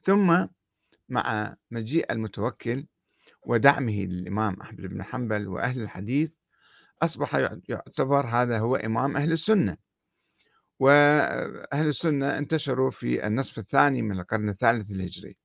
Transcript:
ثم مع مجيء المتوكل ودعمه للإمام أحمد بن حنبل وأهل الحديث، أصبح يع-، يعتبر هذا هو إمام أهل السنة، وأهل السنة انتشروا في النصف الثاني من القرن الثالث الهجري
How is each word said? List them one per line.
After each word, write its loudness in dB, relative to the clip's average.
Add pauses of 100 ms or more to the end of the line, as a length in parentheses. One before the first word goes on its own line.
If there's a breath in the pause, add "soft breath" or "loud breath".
ثم 4 (640)
مع -2 (140)
مجيء -2
المتوكل -4 (600 soft breath)
ودعمه 2
للإمام -2
أحمد -16
بن -6
حنبل -4
وأهل -4
الحديث، -2 (720 soft breath)
أصبح -2
يع-، 0 (100)
يعتبر 0
هذا 0
هو 2
إمام -2
أهل 0
السنة، 2 (1000)
وأهل 4
السنة -2
انتشروا 0
في -2
النصف -2
الثاني 2
من -2
القرن -2
الثالث 0
الهجري -8